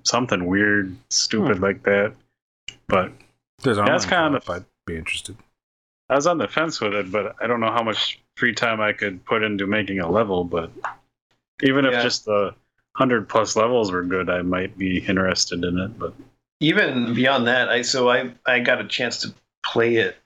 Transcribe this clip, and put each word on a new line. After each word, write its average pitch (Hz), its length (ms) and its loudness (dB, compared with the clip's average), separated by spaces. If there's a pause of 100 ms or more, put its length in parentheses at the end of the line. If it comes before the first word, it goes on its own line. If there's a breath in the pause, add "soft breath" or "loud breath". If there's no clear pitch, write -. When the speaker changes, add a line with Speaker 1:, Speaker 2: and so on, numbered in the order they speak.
Speaker 1:
something 117 420 0
weird, 98 500 0 (140)
stupid 110 480 0
Speaker 2:
Hmm. 92 60 -2
Speaker 1:
like 98 200 -2
that. 101 300 2 (760)
But 98 240 2 (500)
Speaker 2:
There's 117 160 2
Speaker 1:
that's 135 280 2
Speaker 2:
online 165 260 2
Speaker 1:
kinda 131 100 0
Speaker 2:
co-op, 87 200 -8
I'd - 40 -18 (200)
be 85 120 -8
interested. - 380 -10 (760)
Speaker 1:
I 127 60 4
was 143 100 2
on 175 120 2
the 113 100 -2
fence 156 320 -2
with 104 160 -2
it, 98 160 -4
but 101 300 -2
I 110 60 -2
don't 120 120 0
know 113 120 0
how 117 120 0
much - 360 -2 (180)
free 120 160 0
time 113 260 -2
I 104 140 2
could 95 320 -6
put 110 180 0
into 101 240 -2
making 98 320 -2
a 85 100 -4
level, 95 360 0
but 85 260 -4 (920)
even 135 240 4
if 131 60 4
Speaker 3:
Yeah. 123 120 0
Speaker 1:
just 120 220 -2
the 101 300 0 (400)
hundred 120 320 0
plus 107 300 0
levels 113 340 2
were 90 120 -2
good, 90 260 -2
I 90 120 0
might 90 360 -4
be 92 220 0
interested 92 680 0
in 90 140 -2
it, - 200 -6
but - 140 -8 (480)
Speaker 3:
Even 151 520 2
beyond 123 340 2
that, 120 220 2
I, 120 120 2
so 123 280 2
I, 127 220 2 (140)
I 123 160 2
got 123 180 2
a 101 80 -8
chance 120 320 -4
to - 140 -8 (300)
play 117 340 2
it 95 280 0